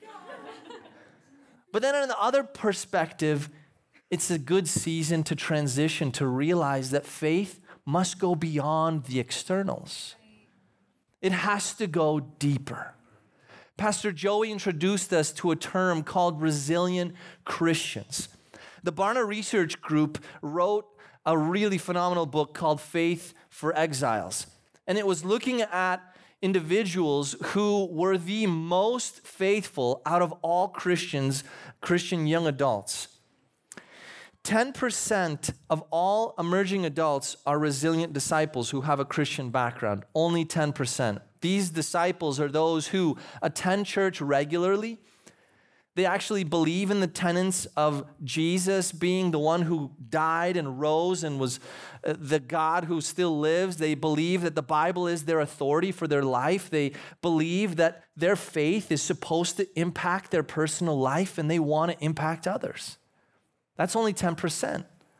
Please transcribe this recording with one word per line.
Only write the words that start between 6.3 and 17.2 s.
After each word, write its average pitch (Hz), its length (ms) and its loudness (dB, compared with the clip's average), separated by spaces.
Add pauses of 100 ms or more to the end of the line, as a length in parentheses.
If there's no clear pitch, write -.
that 139 140 0
faith 170 560 -2 (240)
must 175 340 0
go 180 160 2
beyond 156 680 0
the 127 160 -2
externals. - 920 -6 (1080)
It 185 100 2
has 202 440 0
to 214 120 -2
go 156 320 2
deeper. - 760 -4 (840)
Pastor 208 320 0
Joey 202 400 0
introduced 185 640 0
us 156 180 2
to - 200 -2
a 156 40 2
term 180 480 0
called 175 380 0
resilient 170 720 0 (320)